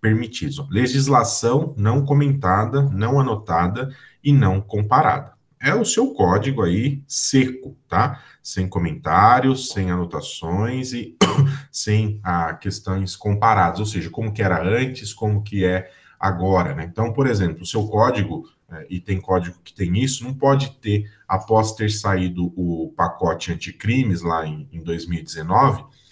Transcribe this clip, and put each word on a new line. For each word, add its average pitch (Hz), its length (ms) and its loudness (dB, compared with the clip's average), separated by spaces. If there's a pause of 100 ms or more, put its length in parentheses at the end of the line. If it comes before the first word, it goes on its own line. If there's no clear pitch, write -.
permitidos. 110 580 -2
Ó, 71 100 -10
legislação 127 1080 2
não 123 280 2
comentada, 135 800 2
não 120 360 2
anotada 107 760 0 (280)
e 143 120 4
não 98 260 4
comparada. 127 760 0 (280)
É 139 120 2
o 220 120 2
seu 269 280 0
código 104 480 2
aí 107 460 0
seco, - 720 0 (100)
tá? 107 340 0 (200)
Sem 92 260 -4
comentários, 98 1000 2
sem 92 220 -2
anotações 90 1000 -4
e 120 240 -10 (260)
<coughs> - 280 -4
sem, 107 520 -2
ah, 85 300 -2
questões 95 640 -6
comparadas, 104 640 2
ou 107 60 -2
seja, - 240 -6
como 110 240 -6
que 110 80 -4
era 90 200 2
antes, 110 520 -2
como 104 280 -2
que 98 240 -2
é 92 240 -2 (300)
agora, 90 560 0
né? 78 80 -6
Então, 110 300 -4
por 135 140 2
exemplo, 90 360 0
o - 20 -8
seu 104 220 -2
código, 104 580 0 (260)
é, 78 180 -16
e 90 120 -6
tem 95 180 -4
código 90 440 -2
que - 100 -20
tem 92 240 -2
isso, 131 260 -2
não 131 100 -8
pode 139 460 2
ter, 104 320 -2 (160)
após 110 460 0
ter 107 160 -2
saído 90 680 -2
o 85 400 -4
pacote 87 560 -2
anticrimes 101 680 -2
lá 82 240 -2
em, 76 260 -10
em 82 100 -14
dois 82 260 -6
mil 85 120 -4
e - 40 -12
dezenove, 98 600 0 (280)